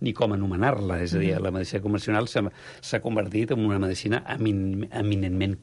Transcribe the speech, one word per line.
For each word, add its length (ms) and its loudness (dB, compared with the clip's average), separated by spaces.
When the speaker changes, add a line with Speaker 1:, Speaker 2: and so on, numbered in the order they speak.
Speaker 1:
ni 80 0
com 220 2
anomenar-la. 640 2
És 140 0
a 20 4
dir, 160 4
Speaker 2:
Mhm. 100 0
Speaker 1:
la 80 0
medicina 300 -2
convencional 460 0
s'ha, 160 0
s'ha 200 -2
convertit 500 0
en 140 2
una 140 4
medicina 480 0
emin-, 640 0
eminentment 720 0